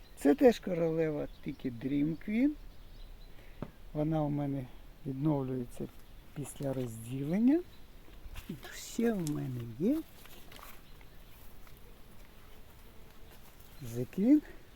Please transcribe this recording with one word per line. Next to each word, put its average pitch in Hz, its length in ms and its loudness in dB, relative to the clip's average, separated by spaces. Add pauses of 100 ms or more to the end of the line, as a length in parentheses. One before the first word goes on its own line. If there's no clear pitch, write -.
(180)
Це 277 180 8
теж 247 240 10
королева, 160 680 2 (160)
тільки 135 260 -4
Dream 143 600 0
Queen. 247 200 6 (1400)
Вона 156 300 4
у 147 60 2
мене 139 360 0 (400)
відновлюється 135 840 0 (460)
після 139 400 -4
розділення. 135 880 4 (880)
І 175 40 -6 (220)
ще - 380 2
в 165 180 0
мене 139 300 -2 (180)
є 277 220 4 (4000)
The 127 100 0 (120)
Queen 254 220 10 (360)